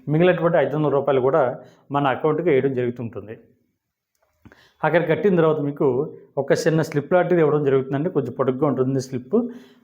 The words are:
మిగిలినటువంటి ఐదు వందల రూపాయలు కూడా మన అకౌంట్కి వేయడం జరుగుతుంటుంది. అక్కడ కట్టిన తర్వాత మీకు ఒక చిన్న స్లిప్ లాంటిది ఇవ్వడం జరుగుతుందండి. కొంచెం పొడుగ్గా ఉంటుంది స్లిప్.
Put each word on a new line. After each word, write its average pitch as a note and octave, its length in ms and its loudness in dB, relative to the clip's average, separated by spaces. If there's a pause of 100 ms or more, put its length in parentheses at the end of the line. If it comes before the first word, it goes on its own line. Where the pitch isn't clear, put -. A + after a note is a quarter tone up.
మిగిలినటువంటి E3 500 2
ఐదు C3+ 180 0
వందల D3+ 120 0
రూపాయలు C#3 320 0
కూడా C#3 220 2 (500)
మన C#3+ 140 -2
అకౌంట్కి D3+ 440 -2
వేయడం C3+ 240 2
జరుగుతుంటుంది. A#2 640 -8 (1500)
అక్కడ E3 240 4
కట్టిన F3 280 2
తర్వాత D#3+ 240 4
మీకు C#3+ 260 -2 (520)
ఒక A2+ 140 -2
చిన్న D#3+ 300 2
స్లిప్ C#3+ 300 -4
లాంటిది F3 280 2
ఇవ్వడం D3 240 2
జరుగుతుందండి. C#3 460 0
కొంచెం C3+ 220 -4
పొడుగ్గా C3 340 -2
ఉంటుంది C3 340 -2
స్లిప్. B2+ 360 -6 (480)